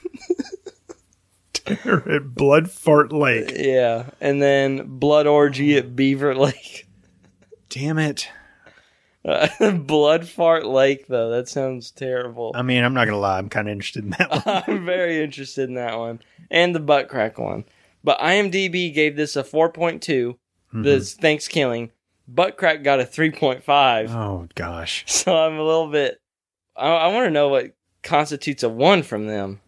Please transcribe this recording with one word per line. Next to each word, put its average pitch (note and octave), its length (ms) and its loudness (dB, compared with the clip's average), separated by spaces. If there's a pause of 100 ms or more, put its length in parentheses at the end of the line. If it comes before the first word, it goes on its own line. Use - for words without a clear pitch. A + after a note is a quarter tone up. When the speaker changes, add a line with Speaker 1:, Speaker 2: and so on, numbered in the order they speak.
(1500)
Speaker 1:
Terror - 580 -2
at C#3+ 240 -2
Blood D3 360 4
Fart D3 420 4
Lake. B2+ 420 0
Speaker 2:
Yeah, B2 520 0 (140)
and C#3+ 220 0
then C#3 560 0
Blood D3 280 4
Orgy D3 500 4
at B2 180 -2
Beaver C3+ 400 0
Lake. - 520 -2 (840)
Speaker 1:
Damn D3+ 300 -4
it. D3+ 300 -2 (960)
Speaker 2:
Uh, D3+ 480 0
<laughs> - 0 -
Blood D3+ 560 2
Fart E3 380 0
Lake, C3+ 400 2
though. A#2 240 -2
That B2 180 -4
sounds C3 420 -6
terrible. B2 640 -8
Speaker 1:
I A#2+ 80 -4
mean, B2 200 2
I'm B2 120 2
not B2 100 4
gonna G#2+ 140 0
lie. G2 200 0
I'm G2+ 100 -8
kinda G#2 220 -4
interested G#2 340 -10
in G2+ 60 -8
that F3 200 -2 (140)
one. G3+ 200 -2
Speaker 2:
<laughs> - 20 -
I'm F#3+ 180 -4
very F3 380 -2
interested C3+ 460 -8
in B2+ 80 -10
that A#2+ 220 -6
one. A#2 220 -8 (300)
And F3 240 2
the D#3+ 60 -2
butt C#3+ 280 2
crack A2 300 -4
one. G#2 260 -6 (380)
But - 180 0
I E3+ 140 2
M G3+ 160 0
D F#3+ 180 -2
B F3 220 -4
gave D3+ 240 0
this D3 220 -4
a C3+ 80 -2
four D#3+ 260 0
point E3 320 -4
two. B2 360 -2 (300)
Speaker 1:
Mm-hmm. A2+ 140 -6
Speaker 2:
This C3+ 320 2
Thanksgiving. C#3 800 0 (340)
Butt E3 300 0
crack D#3 260 0
got C#3 160 2
a B2 80 0
three D#3+ 240 0
point C3+ 320 -2
five. A#2+ 520 2
Speaker 1:
Oh, G2 420 -6
gosh. E2+ 500 -8
Speaker 2:
<laughs> - 20 -14
So - 280 0
I'm D#3+ 220 2
a D#3 40 -4
little D#3+ 260 0
bit, D3 300 -2 (560)
I, C3+ 140 -2
I E3 260 4
wanna A#3+ 160 2
know D3 180 2
what C3+ 240 0 (300)
constitutes D3 600 -2
a A#2 40 2
one D3 360 4
from G#2+ 240 -6
them. G2+ 400 -6